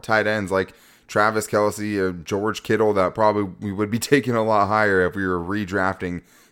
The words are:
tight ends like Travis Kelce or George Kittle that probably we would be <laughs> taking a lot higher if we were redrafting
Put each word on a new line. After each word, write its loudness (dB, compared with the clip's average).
tight 2
ends -2
like -2
Travis 0
Kelce 0
or 0
George -4
Kittle 2
that 0
probably 2
we -8
would -2
be -2
<laughs> 0
taking 2
a 0
lot 2
higher 2
if -2
we -4
were -2
redrafting -4